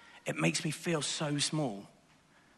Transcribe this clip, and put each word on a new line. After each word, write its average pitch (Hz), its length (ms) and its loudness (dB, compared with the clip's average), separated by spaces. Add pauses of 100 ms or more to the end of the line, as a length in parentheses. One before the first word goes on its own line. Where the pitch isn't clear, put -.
(260)
It 156 100 -4
makes 160 300 2
me 156 40 0
feel 160 300 0
so 147 380 0
small. 139 480 0 (720)